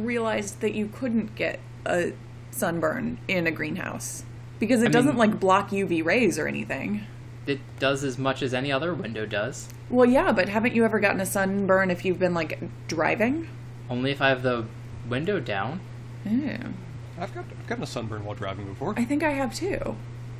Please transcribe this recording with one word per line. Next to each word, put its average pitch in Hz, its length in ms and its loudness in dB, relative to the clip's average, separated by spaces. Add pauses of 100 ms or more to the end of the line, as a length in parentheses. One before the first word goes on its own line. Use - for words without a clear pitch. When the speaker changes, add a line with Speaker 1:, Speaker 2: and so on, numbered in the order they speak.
Speaker 1:
realized 226 560 -2
that 214 140 0
you 208 120 -2
couldn't 226 480 -2
get - 240 -2 (260)
a 175 280 2 (380)
sunburn 165 680 0 (100)
in 175 200 2
a 160 40 2
greenhouse, - 720 -6 (360)
because 233 240 6
it 233 60 6
Speaker 2:
I - 20 4
Speaker 1:
doesn't, 247 200 6
Speaker 2:
mean, 240 60 2
Speaker 1:
like, 214 220 6
block 190 320 4
U 196 160 0
V 165 160 2
rays 165 340 4
or 151 100 0
anything. 143 540 -4 (440)
Speaker 2:
It 139 140 0 (200)
does 139 240 2
as 127 140 -2
much 131 240 0
as 127 120 0
any 131 180 0
other 151 220 0
window 110 320 -4
does. 107 420 -2 (220)
Speaker 1:
Well, 247 200 8
yeah, 302 220 6
but 202 160 4
haven't 214 280 0
you 226 100 6
ever 220 140 4
gotten 202 200 4
a 190 60 0
sunburn 190 680 4
if 175 140 -2
you've 180 140 2
been, 180 140 4
like, 165 240 -2 (300)
driving? 180 640 2 (400)
Speaker 2:
Only 127 220 0
if 139 100 0
I 135 80 6
have 127 140 2
the 120 200 2 (460)
window 160 320 0
down. 117 400 -2 (440)
Speaker 1:
Yeah. 247 420 0 (520)
Speaker 3:
I've 180 160 -8
got, 349 80 -8 (160)
I've - 80 -12
gotten 330 160 -4
a 135 40 -6
sunburn 107 360 -6
while 104 120 -6
driving 98 300 -6
before. 131 300 -6
Speaker 1:
I 233 80 0
think 294 200 0
I 302 80 2
have, 269 220 -2
too. - 440 -4 (420)